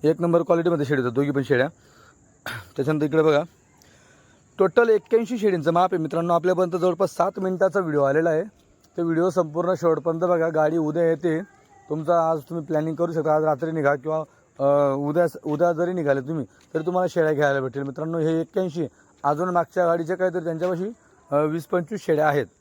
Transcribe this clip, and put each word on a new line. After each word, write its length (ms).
एक 180
नंबर 200
क्वालिटीमध्ये 440
शेळी 160
आहेत 120
दोघी 180
पण 120
शेळ्या. 240
त्याच्यानंतर 300
इकडे 160
बघा 220
टोटल 300
एक्क्याऐंशी 480
शेळींचं 340
माप 220
आहे 80
मित्रांनो. 320
आपल्यापर्यंत 480
जवळपास 340
सात 240
मिनिटाचा 400
व्हिडिओ 240
आलेला 260
आहे. 140
तो 60
व्हिडिओ 260
संपूर्ण 440
शेवटपर्यंत 480
बघा. 280
गाडी 280
उद्या 320
येते. 460
तुमचा 420
आज 100
तुम्ही 240
प्लॅनिंग 300
करू 180
शकता, 220
आज 80
रात्री 280
निघा 240
किंवा, 280
अ, 360
उद्या, 300
उद्या 300
जरी 200
निघाले 280
तुम्ही 240
तरी 120
तुम्हाला 220
शेळ्या 260
घ्यायला 280
भेटेल. 220
मित्रांनो, 360
हे 220
एक्क्याऐंशी, 460
अजून 260
मागच्या 360
गाडीच्या 320
काहीतरी 260
त्यांच्यापाशी, 400
अ, 40
वीस 300
पंचवीस 400
शेळ्या 220
आहेत. 180